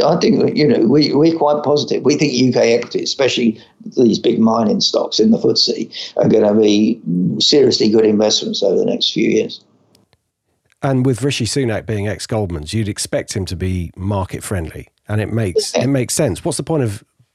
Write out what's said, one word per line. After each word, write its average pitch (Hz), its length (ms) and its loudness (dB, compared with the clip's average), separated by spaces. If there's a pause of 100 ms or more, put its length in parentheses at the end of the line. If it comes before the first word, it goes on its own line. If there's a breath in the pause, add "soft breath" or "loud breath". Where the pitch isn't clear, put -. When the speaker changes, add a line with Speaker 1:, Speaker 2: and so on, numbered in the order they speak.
Speaker 1:
I 165 160 2
think 113 220 2
that, 127 140 0
you 147 120 2
know, 113 180 2
we, 147 280 2
we're 160 220 4
quite 147 280 0
positive. 143 400 0
We 123 120 2
think 127 180 0
U 127 180 2
K 117 220 4
equities, - 340 -4
especially 120 520 0 (360 loud breath)
these 120 220 4
big 117 200 0
mining 113 440 2
stocks - 360 -2
in 110 120 4
the 226 80 4
footsie, - 520 0 (280 loud breath)
are - 100 2
gonna 107 260 4
be 107 460 2 (380)
seriously 127 520 2
good 110 140 4
investments 107 580 0
over 90 140 2
the 98 80 0
next - 280 -2
few 110 160 0
years. 110 360 -2 (1160)
Speaker 2:
And 135 220 0
with 127 180 0
Rishi 135 220 -2
Sunak 113 420 -2
being 107 220 -4
ex-Goldman's, 90 640 -6
you'd 107 140 -2
expect - 460 -6
him 95 120 -4
to 90 100 -8
be 92 400 -4
market 95 460 -6
friendly, 82 460 -8 (200)
and 104 120 -2
it 98 120 -4
makes, 107 420 -2
Speaker 1:
Yeah. - 100 0
Speaker 2:
it 131 40 0
makes 135 260 -2
sense. 120 300 -2
What's 156 120 -4
the 160 60 -6
point 156 200 -2
of 104 220 -4 (300)